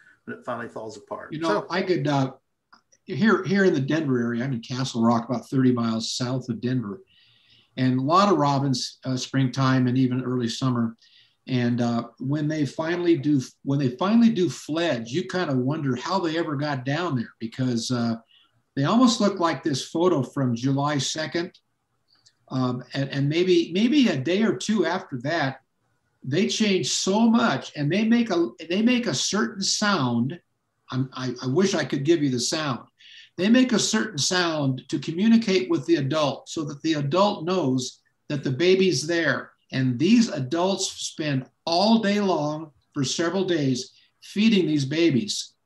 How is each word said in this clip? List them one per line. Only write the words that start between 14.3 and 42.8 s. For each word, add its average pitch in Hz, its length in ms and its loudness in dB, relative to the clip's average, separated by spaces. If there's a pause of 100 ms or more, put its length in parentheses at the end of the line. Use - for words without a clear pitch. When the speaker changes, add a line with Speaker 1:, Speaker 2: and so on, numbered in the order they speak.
Speaker 2:
fledge, 143 640 -4
you 180 160 -2
kind 175 220 -4
of 131 80 0
wonder 135 380 -2
how 175 240 -4
they 165 180 -2
ever 160 180 -2
got 139 300 -4
down 151 300 -2
there, 113 240 -6
because, 117 520 -4
uh, 117 260 -2 (580)
they 139 100 0
almost 233 340 4
look 196 200 2
like 165 240 0
this 147 220 -2
photo 165 360 2
from 123 340 -2
July 139 420 0
second, 160 540 -4 (1000)
um, 127 320 -2 (100)
and, 139 160 -4
and 139 200 -2
maybe, 170 440 2
maybe 233 360 4
a - 80 -2
day 175 260 0
or 196 120 2
two 208 300 0
after 165 340 -4
that, 143 420 -4 (640)
they 175 240 0
change 196 440 0
so 220 380 2
much, 220 460 2
and 147 160 -2
they 208 120 0
make 226 260 2
a, 170 200 0 (200)
they 196 120 0
make 240 260 2
a 156 60 0
certain 214 500 -2
sound. 143 760 0 (520)
I'm, 127 220 -2
I, 127 280 -6
I 135 60 -6
wish 180 260 2
I 156 120 0
could 143 180 -4
give 160 180 4
you 143 80 2
the 123 100 0
sound. 147 420 -4 (560)
They 185 120 2
make 247 220 6
a 202 80 4
certain - 400 -2
sound 156 680 0
to 147 100 -4
communicate 190 720 2
with 156 180 0
the 170 80 4
adult 147 540 -2
so 160 160 -6
that 147 180 -10
the 160 120 0
adult 160 500 0
knows 143 560 -2 (260)
that 143 160 -4
the 147 80 -2
baby's 175 560 2
there. 156 440 -2 (200)
And 127 260 0
these 220 320 6
adults 170 600 -2
spend 143 540 -4 (200)
all 202 340 4
day 202 200 0
long 156 520 -2 (220)